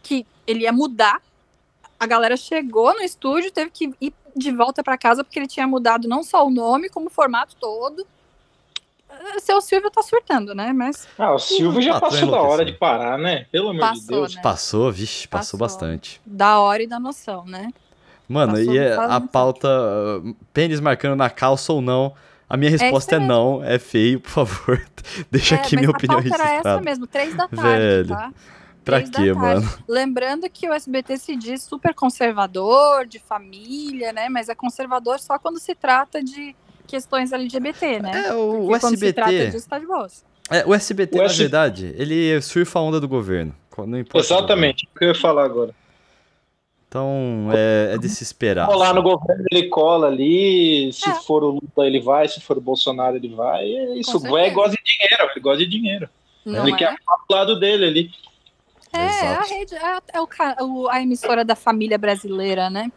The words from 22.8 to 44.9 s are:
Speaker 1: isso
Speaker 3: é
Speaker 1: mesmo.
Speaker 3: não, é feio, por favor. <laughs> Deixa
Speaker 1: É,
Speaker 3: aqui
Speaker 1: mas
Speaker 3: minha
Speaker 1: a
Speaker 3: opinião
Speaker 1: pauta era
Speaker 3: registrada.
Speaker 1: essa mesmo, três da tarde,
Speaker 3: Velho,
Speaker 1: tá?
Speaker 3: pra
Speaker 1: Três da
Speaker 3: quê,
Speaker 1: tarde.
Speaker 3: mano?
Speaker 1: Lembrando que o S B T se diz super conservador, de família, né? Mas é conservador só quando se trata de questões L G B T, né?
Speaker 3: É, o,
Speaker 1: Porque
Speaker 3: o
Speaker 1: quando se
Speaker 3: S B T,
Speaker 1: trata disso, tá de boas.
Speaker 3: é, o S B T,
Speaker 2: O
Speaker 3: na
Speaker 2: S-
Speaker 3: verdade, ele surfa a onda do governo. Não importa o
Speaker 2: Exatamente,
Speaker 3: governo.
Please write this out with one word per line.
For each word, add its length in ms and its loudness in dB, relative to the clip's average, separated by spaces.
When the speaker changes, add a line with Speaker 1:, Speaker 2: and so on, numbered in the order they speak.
Speaker 1:
isso 0 -
Speaker 3:
é 120 4
Speaker 1:
mesmo. 60 4
Speaker 3:
não, 300 2
é 160 0
feio, 400 2
por 100 -14
favor. 560 0
<laughs> 260 -14
Deixa 240 4
Speaker 1:
É, 20 0
Speaker 3:
aqui 180 2
Speaker 1:
mas 100 4
Speaker 3:
minha 40 6
Speaker 1:
a 80 2
Speaker 3:
opinião 240 2
Speaker 1:
pauta 140 0
era 100 0
Speaker 3:
registrada. 320 0
Speaker 1:
essa 80 -2
mesmo, 220 -4
três 280 -4
da 120 -2
tarde, 160 -6
Speaker 3:
Velho, 460 4
Speaker 1:
tá? 220 -8
Speaker 3:
pra 120 2
Speaker 1:
Três 120 -2
da 100 -6
Speaker 3:
quê, 140 4
Speaker 1:
tarde. 60 -2
Speaker 3:
mano? 80 -6
Speaker 1:
Lembrando 640 -2
que 200 -8
o 40 0
S 140 -6
B 140 -4
T 160 -8
se 180 -10
diz 280 -8
super 320 -4
conservador, 1120 2
de 100 -20
família, 960 -10
né? 160 -6
Mas 200 -4
é 40 -6
conservador 680 -4
só 200 -4
quando 200 -8
se 140 -8
trata 500 0
de 320 -12
questões 460 -4
L 180 -4
G 100 -6
B 140 -4
T, 260 -4
né? 280 -6
Speaker 3:
É, 60 -4
o, 280 -2
Speaker 1:
Porque 140 0
Speaker 3:
o 40 -2
Speaker 1:
quando 100 0
se 60 2
Speaker 3:
S 20 -10
B 100 0
T, 60 2
Speaker 1:
trata 360 2
disso, 200 -10
tá 100 -6
de 80 -12
boas. 360 -8
Speaker 3:
é, 160 2
o 60 4
S 200 0
B 140 0
T, 100 -2
Speaker 2:
O 40 4
Speaker 3:
na 40 6
Speaker 2:
S- 120 0
Speaker 3:
verdade, 600 0
ele 440 0
surfa 360 -2
a 60 2
onda 160 0
do 80 -4
governo. 480 -2
Não 220 -8
importa 180 -2
o 40 6
Speaker 2:
Exatamente, 640 2
Speaker 3:
governo. 100 -20